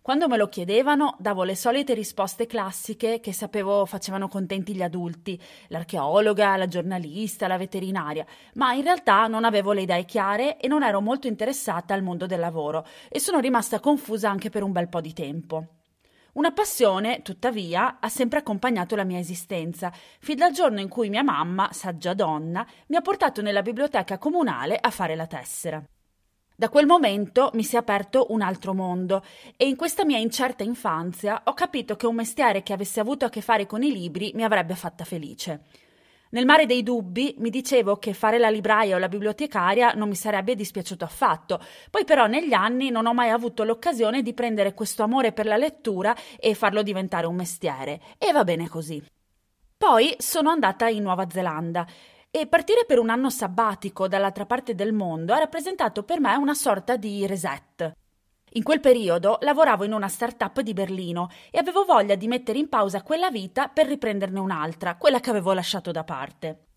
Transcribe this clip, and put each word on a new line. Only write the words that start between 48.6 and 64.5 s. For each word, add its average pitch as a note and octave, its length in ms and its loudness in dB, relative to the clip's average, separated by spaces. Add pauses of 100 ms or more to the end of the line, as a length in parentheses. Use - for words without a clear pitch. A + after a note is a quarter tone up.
così. D3+ 340 -10 (720)
Poi D4 440 6
sono D#4 300 0
andata A3+ 380 2
in G#3+ 160 0
Nuova F#3 260 -2
Zelanda E3+ 560 -4 (460)
e D#4 160 -2
partire G4+ 380 4
per B3+ 140 4
un A3+ 100 0
anno B3+ 200 0
sabbatico F#3+ 800 -2
dall'altra G3 380 0
parte B3 280 -4
del G3+ 200 -2
mondo E3+ 400 -2
ha D4+ 60 4
rappresentato D#4 640 -2
per E4 180 -2
me A3 140 4
una C#4+ 180 0
sorta A#3+ 420 0
di G3+ 320 -4
reset. E3 640 -6 (640)
In A3+ 80 0
quel D4+ 180 4
periodo G#3 600 4
lavoravo C4+ 420 6
in G#3+ 80 -2
una G3+ 160 -2
startup A#3+ 500 -4
di A3 140 -4
Berlino F3+ 560 -4 (220)
e - 60 0
avevo F4+ 280 2
voglia G#3 300 6
di G3+ 120 -6
mettere B3 320 -2
in D4+ 80 -2
pausa G3+ 340 0
quella E4+ 300 -2
vita A#3 380 -4
per D#4 180 4
riprenderne G3+ 540 -2
un'altra, E3+ 560 -4